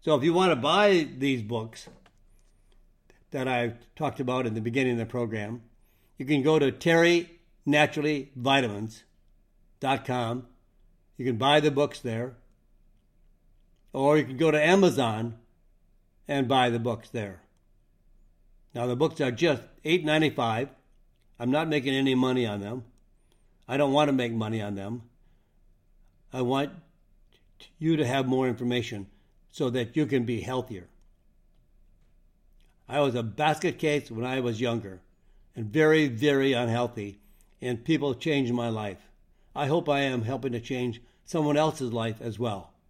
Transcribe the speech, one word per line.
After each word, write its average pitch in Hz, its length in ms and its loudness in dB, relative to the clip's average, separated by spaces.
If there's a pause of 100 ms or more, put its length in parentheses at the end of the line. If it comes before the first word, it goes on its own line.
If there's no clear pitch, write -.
So 156 140 2
if 127 80 2
you 165 100 4
want 185 180 4
to 151 40 4
buy 170 520 4 (100)
these 131 260 -2
books 113 440 -8 (1400)
that 131 180 -4
I 120 280 -2 (200)
talked 143 240 -6
about 127 280 -2
in 110 80 -4
the 113 60 -4
beginning 123 320 0
of 117 60 -2
the 113 60 -2
program, 113 560 -6 (560)
you 135 80 -8
can 143 160 2
go 156 160 4
to 139 140 4
terry 170 680 2 (240)
naturally 147 720 0
vitamins 117 680 -2 (760)
dot 135 240 -2
com. 123 440 -4 (680)
You 127 100 -8
can 123 120 -2
buy 139 220 6
the 151 100 2
books 143 300 -2
there. 120 380 -8 (1600)
Or 139 240 4
you 147 60 2
can 123 140 -8
go 160 120 2
to 151 100 2
Amazon 127 760 2 (920)
and 139 200 -2
buy 127 240 4
the 117 80 -2
books 113 300 -6
there. 98 340 -10 (1300)
Now, 123 140 -4
the 123 80 0
books 156 260 -2
are 127 100 0
just 127 300 0 (240)
eight 165 180 2
ninety-five. 139 680 0 (680)
I'm 120 120 -2
not 156 160 0
making 135 260 0
any 135 220 2
money 127 320 2
on 104 120 -4
them. 110 260 -10 (840)
I 127 100 -2
don't 139 160 2
want 147 160 4
to 139 40 0
make 120 200 0
money 110 280 -2
on 104 140 -6
them. 107 280 -10 (1300)
I 131 80 -4
want 135 300 0 (1080)
you 160 160 2
to 151 100 2
have 131 220 0
more 131 220 2
information 117 580 -4 (440)
so 135 180 -2
that 120 260 -4
you 151 100 2
can 120 200 0
be 113 160 -4
healthier. 120 480 -8 (2000)
I 139 100 -2
was 135 160 2
a 120 80 -2
basket 151 560 -2
case 147 320 -2
when 117 140 -6
I 131 160 -2
was 120 180 -2
younger 107 420 -4 (540)
and 110 160 -8
very, 156 360 4
very 135 440 2
unhealthy, 117 680 -2 (400)
and 123 240 -6
people 143 300 0
changed 139 360 -2
my 120 160 -2
life. 107 300 -6 (580)
I 143 120 -2
hope 156 200 0
I 143 120 2
am 131 240 0
helping 123 300 -4
to 117 60 -4
change 123 420 -6 (220)
someone 151 320 0
else's 147 380 0
life 113 260 -4
as 110 200 -8
well. 104 340 -6 (160)